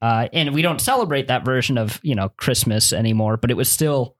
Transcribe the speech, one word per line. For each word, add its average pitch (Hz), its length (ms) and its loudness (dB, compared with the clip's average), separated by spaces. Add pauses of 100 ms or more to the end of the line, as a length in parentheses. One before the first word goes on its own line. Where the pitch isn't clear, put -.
uh, 117 320 2
and 147 220 0
we 156 80 2
don't 165 180 0
celebrate 170 480 0
that 127 160 0
version 131 320 0
of, 110 260 -2
you 139 120 0
know, 98 160 -2
Christmas - 640 0
anymore, 110 420 0
but 120 140 -2
it 101 80 -2
was 127 100 0
still 143 500 0